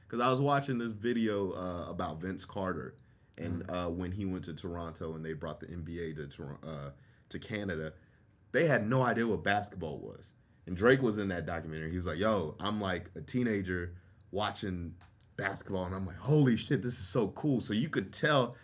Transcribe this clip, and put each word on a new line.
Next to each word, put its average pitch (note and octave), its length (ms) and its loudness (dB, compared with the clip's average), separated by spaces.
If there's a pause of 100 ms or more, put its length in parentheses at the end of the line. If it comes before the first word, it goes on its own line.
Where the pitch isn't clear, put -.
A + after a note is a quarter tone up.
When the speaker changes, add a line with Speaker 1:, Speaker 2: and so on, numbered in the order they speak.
Speaker 1:
'Cause A#2+ 100 -4
I B2 100 4
was C3 120 4
watching C#3 360 2
this A#2 140 -2
video, G#2+ 600 2
uh, F2 380 -4
about E2+ 300 -4
Vince F2+ 240 -6
Carter, F2+ 520 -4 (420)
and, F#2 280 -4
Speaker 2:
Mm. F2+ 220 -2
Speaker 1:
uh, - 20 0
when F2 220 -2
he G2 140 -4
went F#2 200 -4
to E2+ 80 -8
Toronto E2 600 -8
and D#2+ 80 -8
they D#2+ 100 -4
brought D2+ 280 -6
the - 80 -12
N F2 140 -8
B E2+ 160 -6
A E2 160 -4
to D2+ 120 -8
Toron-, C#2+ 360 -10
uh, C#2+ 280 -8 (380)
to - 100 -8
Canada, F2+ 540 -4 (600)
they D3 120 6
had A#2 220 4
no C3 140 4
idea A#2 260 4
what F2+ 160 2
basketball F#2+ 560 0
was. G1+ 320 -12 (340)
And F2 100 -4
Drake B2 260 8
was A2 160 4
in G#2 100 0
that F2 180 -2
documentary. D#2+ 460 -4
He F2+ 60 -2
was F2+ 100 -2
like, D#2+ 100 -2
"Yo, F#2+ 440 2
I'm, G#2 200 0
like, F2+ 340 -2
a E2+ 60 -8
teenager F#2 720 0 (380)
watching F#2 640 -2 (400)
basketball, F#2+ 500 -4
and F2+ 80 -4
I'm F#2+ 120 -4
like, F#2 100 -8
'Holy C#3 400 6
shit, G#2+ 260 2
this A#2+ 160 -4
is - 100 -8
so A2+ 220 2
cool.'" C3+ 320 2
So G#2+ 120 -4
you B2 160 2
could A2+ 240 -2
tell C#3 500 4